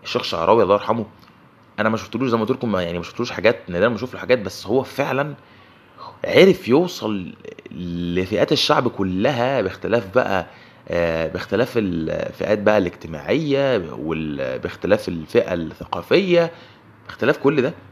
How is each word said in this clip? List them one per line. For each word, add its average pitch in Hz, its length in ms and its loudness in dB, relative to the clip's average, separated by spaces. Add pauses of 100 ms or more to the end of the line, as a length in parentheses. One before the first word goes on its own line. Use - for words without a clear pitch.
الشيخ - 180 -4
الشعراوي 92 420 4
الله 95 120 4
يرحمه، 107 300 -2 (720)
انا 107 100 2
ما 113 80 -2
شفتلوش 120 320 -4
زي 113 80 0
ما 110 60 0
قلت 107 80 -2
لكم، 127 200 -2
ما، 92 120 0
يعني 87 140 -4
ما 85 60 -6
شفتلوش - 280 -8
حاجات، 110 380 2
نادرا 90 200 2
ما 120 60 -4
اشوف 120 180 -8
له 95 60 -12
حاجات، 120 200 2
بس - 280 -10
هو 127 160 2
فعلا 139 500 -4 (920)
عرف 151 420 6
يوصل 110 680 0 (380)
لفئات 90 800 -2
الشعب 139 360 2
كلها 117 720 0
باختلاف 95 540 -2
بقى، 95 300 0 (420)
آه، 82 400 0
باختلاف 98 500 -2
الفئات 85 840 -2
بقى 104 180 4
الاجتماعية 113 1000 -2
وال-، 73 840 -4
باختلاف - 500 0
الفئة 87 440 0
الثقافية، 165 1000 0 (540)
باختلاف - 320 -2
كل 143 240 2
ده. 147 120 -2 (180)